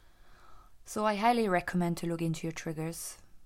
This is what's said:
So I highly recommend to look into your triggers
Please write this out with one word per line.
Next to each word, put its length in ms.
So 200
I 100
highly 320
recommend 500
to 100
look 140
into 260
your 40
triggers 640